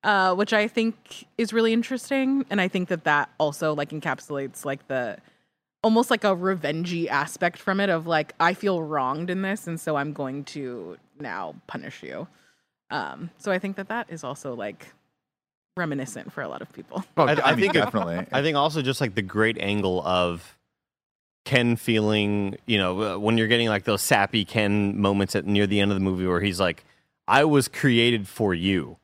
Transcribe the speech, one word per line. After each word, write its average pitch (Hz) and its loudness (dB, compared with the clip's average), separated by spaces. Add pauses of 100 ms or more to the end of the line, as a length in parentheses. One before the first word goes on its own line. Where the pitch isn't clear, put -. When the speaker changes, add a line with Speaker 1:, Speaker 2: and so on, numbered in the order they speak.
Speaker 1:
uh, 190 4
which 202 0
I 214 4
think - -4 (120)
is 220 -2
really 226 2
interesting. 262 0
And 190 0
I 185 2
think 180 -2
that 170 -2
that 147 2
also, 156 0
like, 147 -4
encapsulates, 139 -6
like, 139 -6
the 123 -4 (680)
almost, 226 4
like, 226 0
a 202 4
revengey 170 -2
aspect 151 -2
from 190 -2
it 202 2
of, 165 0
like, 156 0
"I 170 4
feel 185 0
wronged 151 -2
in 185 -4
this, 190 -4
and 165 -6
so 156 -2
I'm 143 -2
going 143 -8
to 123 -10 (220)
now 95 -8 (120)
punish - -12
you." 76 -10 (640)
Um, 92 -8
so - -6
I 185 0
think 196 -6
that 196 -10
that 233 -8
is 165 -12
also, 135 -10
like, 104 -10 (920)
reminiscent 143 -8
for - -10
a 113 -8
lot 64 -10
of - -16
people. - -12 (140)
Speaker 2:
Oh, 165 6
Speaker 3:
I, 139 6
Speaker 2:
I 147 2
Speaker 3:
I 135 6
Speaker 2:
mean, 139 2
Speaker 3:
think 202 2
it 165 6
Speaker 2:
definitely. 92 0
Speaker 3:
I 131 2
think 147 0
also 151 2
just, 131 -2
like, 110 -2
the 107 0
great 104 2
angle 95 0
of 87 0 (880)
Ken 120 4
feeling, 104 2
you 113 2
know, 95 0
uh, - -8
when 110 2
you're 113 2
getting, 117 2
like, 101 0
those 104 0
sappy 104 2
Ken 101 0
moments 101 0
at 87 0
near 101 2
the 104 0
end 101 2
of 101 0
the 95 0
movie 92 0
where 90 0
he's 95 -2
like, 90 -2 (440)
"I 135 6
was 147 4
created 117 2
for 101 0
you. 87 0